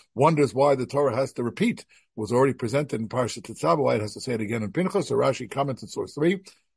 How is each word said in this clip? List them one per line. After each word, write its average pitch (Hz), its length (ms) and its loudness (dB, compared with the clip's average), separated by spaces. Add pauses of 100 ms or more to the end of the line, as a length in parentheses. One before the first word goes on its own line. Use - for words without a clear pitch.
(160)
wonders 147 380 4
why 139 220 4
the 127 100 -2
Torah 139 280 0
has 131 200 -2
to 127 100 -4
repeat 170 400 -2 (320)
was 107 160 -4
already 127 220 4
presented 123 480 -2
in 110 80 -6
Parshas 120 320 -2
Tetzaveh, 151 380 0
why 127 160 2
it 113 60 0
has 107 120 -6
to - 80 -14
say 123 140 -4
it 110 60 -2
again 110 220 -4
in 104 80 -6
Pinchas. 180 380 0
So - 60 0
Rashi 123 360 0
comments 139 300 -4
in 104 80 -14
source - 240 -8
three, 175 260 0 (380)